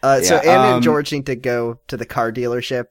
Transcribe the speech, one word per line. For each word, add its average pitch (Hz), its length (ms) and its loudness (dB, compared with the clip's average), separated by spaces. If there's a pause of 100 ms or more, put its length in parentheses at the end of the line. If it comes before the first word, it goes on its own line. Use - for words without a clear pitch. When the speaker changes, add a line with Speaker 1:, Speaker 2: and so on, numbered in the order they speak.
Speaker 1:
Uh, 135 200 2
so 175 140 2
Speaker 2:
Yeah, 147 60 2 (100)
Speaker 1:
Anne 131 160 6
and 127 80 4
Speaker 2:
um, 123 60 0
Speaker 1:
George 143 300 0
need 139 140 -6
to 131 100 -4
go 120 540 -4
to 127 80 -8
the 113 80 -8
car 117 260 -4
dealership 123 600 -4